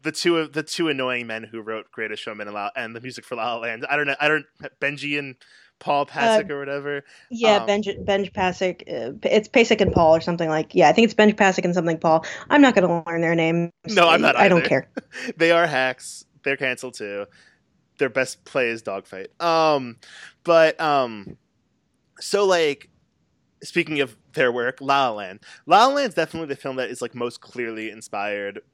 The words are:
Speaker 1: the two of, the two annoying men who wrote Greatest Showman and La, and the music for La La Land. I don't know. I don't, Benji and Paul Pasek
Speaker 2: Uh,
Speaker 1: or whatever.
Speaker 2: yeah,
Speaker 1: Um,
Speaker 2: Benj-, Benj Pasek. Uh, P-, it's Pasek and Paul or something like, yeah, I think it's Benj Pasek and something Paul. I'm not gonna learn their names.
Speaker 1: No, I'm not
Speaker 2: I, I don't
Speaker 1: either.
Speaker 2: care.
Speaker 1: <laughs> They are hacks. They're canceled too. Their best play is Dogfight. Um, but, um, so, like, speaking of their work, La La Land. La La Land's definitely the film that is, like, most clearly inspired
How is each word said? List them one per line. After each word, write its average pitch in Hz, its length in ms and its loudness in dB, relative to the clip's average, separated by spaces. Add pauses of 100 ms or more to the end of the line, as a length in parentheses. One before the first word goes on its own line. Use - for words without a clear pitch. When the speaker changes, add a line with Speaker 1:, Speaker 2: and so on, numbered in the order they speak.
Speaker 1:
the 156 100 -6
two 170 260 0
of, 151 140 -4
the 151 100 -4
two 160 260 -4
annoying 127 380 -4
men 113 180 -10
who 113 160 -14
wrote 107 300 -10
Greatest 107 320 -10
Showman 104 260 -12
and 104 60 -14
La, 101 220 -6
and 113 180 -10
the 117 60 -12
music 123 240 -16
for 131 120 -10
La 117 180 -4
La 117 60 -8
Land. 117 280 -8
I 143 80 -2
don't 147 100 -2
know. 139 140 -4
I 151 80 2
don't, 151 180 0 (340)
Benji 143 380 -6
and 135 180 -10 (420)
Paul 143 280 -2
Pasek 214 440 0
Speaker 2:
Uh, 147 40 -6
Speaker 1:
or 143 60 -8
whatever. 143 440 -8 (260)
Speaker 2:
yeah, 226 260 2
Speaker 1:
Um, 220 100 -2
Speaker 2:
Benj-, 202 380 -4
Benj 196 280 -2
Pasek. 185 500 -2
Uh, 123 380 -8
P-, - 100 -4
it's 214 180 2
Pasek 226 320 4
and 190 120 2
Paul 165 240 6
or 165 40 0
something 170 280 -4
like, 156 260 -2
yeah, 170 140 8
I 156 40 6
think 226 140 6
it's 220 80 -4
Benj 214 220 6
Pasek 190 280 2
and 175 100 -2
something 165 240 0
Paul. 160 260 2 (260)
I'm 294 120 6
not 247 120 6
gonna 175 320 2
learn 165 140 -4
their 165 140 0
names. 170 360 0 (160)
Speaker 1:
No, 175 220 4
I'm 165 120 4
not 135 160 2
Speaker 2:
I, 180 80 4
I 196 40 6
don't 175 120 4
Speaker 1:
either. 135 80 -4
Speaker 2:
care. 135 200 0 (240)
Speaker 1:
<laughs> - 240 -12
They 165 140 2
are 170 160 4
hacks. 131 580 -4 (200)
They're 139 120 -2
canceled 127 380 -6
too. 101 320 -8 (720)
Their 131 120 0
best - 340 -4
play 127 240 -2
is 113 140 -6
Dogfight. 98 580 -12
Um, 156 560 0 (480)
but, 165 340 6
um, 127 600 -2 (840)
so, 202 240 0
like, 165 460 0 (720)
speaking 156 380 -4
of 123 140 -2 (200)
their 131 180 0
work, 123 300 -4
La 139 260 0
La 110 80 -4
Land. 101 240 -14 (240)
La 202 220 6
La 277 80 0
Land's 269 200 -2
definitely 165 340 -4
the 135 120 -8
film 135 160 -8
that 123 140 -4
is, 127 100 -12
like, 120 140 -8
most 120 260 -8
clearly 113 500 -8
inspired 101 720 -8 (140)